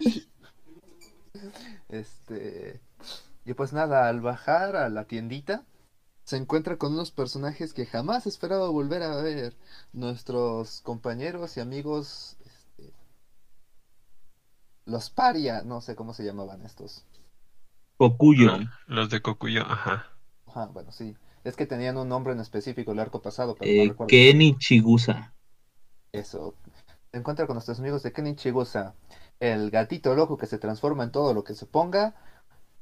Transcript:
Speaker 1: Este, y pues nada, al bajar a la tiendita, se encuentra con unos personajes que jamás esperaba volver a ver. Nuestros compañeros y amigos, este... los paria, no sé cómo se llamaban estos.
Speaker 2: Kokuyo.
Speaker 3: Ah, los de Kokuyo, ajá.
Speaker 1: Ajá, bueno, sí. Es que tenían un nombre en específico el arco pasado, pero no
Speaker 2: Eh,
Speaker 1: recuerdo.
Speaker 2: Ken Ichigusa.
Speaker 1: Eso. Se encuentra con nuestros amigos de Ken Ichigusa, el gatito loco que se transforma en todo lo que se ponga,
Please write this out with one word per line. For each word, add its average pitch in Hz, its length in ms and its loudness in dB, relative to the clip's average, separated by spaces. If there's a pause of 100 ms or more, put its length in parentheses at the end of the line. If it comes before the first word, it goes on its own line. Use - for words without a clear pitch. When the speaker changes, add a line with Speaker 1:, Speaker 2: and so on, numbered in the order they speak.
(1900)
Speaker 1:
Este, 104 920 -12 (640)
y 120 100 -8
pues 139 180 -4
nada, 143 360 4
al 117 120 0
bajar 156 560 0
a 139 120 0
la 107 180 -6
tiendita, 131 580 -8 (640)
se 139 100 -6
encuentra 156 420 -2
con 147 160 -2
unos 165 180 -6
personajes 143 640 -6
que 120 120 -6
jamás 185 400 -4
esperaba 190 440 -2
volver 151 320 -2
a 156 200 -4
ver. 147 340 -6 (360)
Nuestros 120 880 -4
compañeros 131 760 -8
y 123 40 -6
amigos, 143 760 -8 (100)
este... - 460 -20 (1900)
los 117 240 -6
paria, 160 520 0
no 120 200 -10
sé 117 120 -10
cómo 113 200 -12
se 110 100 -10
llamaban 98 380 -10
estos. 104 420 -18 (920)
Speaker 2:
Kokuyo. 123 540 10
Speaker 3:
Ah, 104 340 -6
los 110 240 -2
de 110 100 -2
Kokuyo, 113 480 -2
ajá. - 480 -6 (300)
Speaker 1:
Ajá, 113 220 -10
bueno, - 220 -16
sí. 110 240 -12 (300)
Es 123 100 -8
que 151 120 -4
tenían 127 320 -4
un 131 100 -6
nombre 127 240 -2
en 120 80 -6
específico 113 520 -8
el 104 60 -4
arco 110 220 -6
pasado, 117 380 -6
pero 104 160 2
no 104 100 8
Speaker 2:
Eh, - 0 -
Speaker 1:
recuerdo. 107 280 2
Speaker 2:
Ken 131 300 12
Ichigusa. 117 920 6 (800)
Speaker 1:
Eso. - 420 -10 (580)
Se 123 60 -12
encuentra 151 280 -4
con 131 80 -6
nuestros 117 260 -8
amigos 139 220 -4
de 120 100 -6
Ken 151 160 -6
Ichigusa, 123 640 -4 (460)
el 107 300 0
gatito 113 440 0
loco 156 240 4
que 120 80 -4
se 110 120 -6
transforma 123 460 -2
en 120 80 -6
todo 139 220 2
lo 104 100 -2
que 104 100 -10
se 104 120 -14
ponga, 190 480 0 (680)